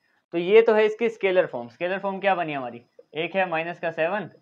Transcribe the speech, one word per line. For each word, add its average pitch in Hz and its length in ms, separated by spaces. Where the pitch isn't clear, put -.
तो 170 40
ये 196 240
तो 226 120
है 214 120
इसकी 214 240
स्केलर 185 360
फॉर्म। 120 220
स्केलर 180 320
फॉर्म 190 200
क्या 190 160
बनी 165 180
हमारी? 120 280
एक 165 200
है 185 140
माइनस 165 300
का 165 120
सेवन 170 380